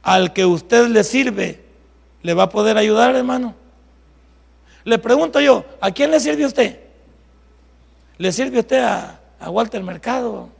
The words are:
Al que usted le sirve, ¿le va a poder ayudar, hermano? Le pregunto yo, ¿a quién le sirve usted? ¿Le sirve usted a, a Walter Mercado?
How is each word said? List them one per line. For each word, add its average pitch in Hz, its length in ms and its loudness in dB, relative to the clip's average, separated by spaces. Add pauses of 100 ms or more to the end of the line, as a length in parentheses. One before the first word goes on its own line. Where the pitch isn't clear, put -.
Al 185 300 2
que 190 120 0
usted 233 440 2
le 214 140 4
sirve, 208 600 -4 (560)
¿le 170 140 -2
va 185 80 2
a 185 60 0
poder 214 280 0
ayudar, 220 380 2
hermano? 254 400 -4 (1300)
Le 226 160 0
pregunto 285 420 0
yo, 269 240 4 (160)
¿a 196 80 -2
quién 285 220 0
le 311 80 4
sirve 294 260 -2
usted? - 340 -2 (1400)
¿Le 185 120 -2
sirve 254 280 -2
usted 262 240 0
a, 202 360 -4 (200)
a - 100 -12
Walter 220 320 -4
Mercado? 208 680 -8 (100)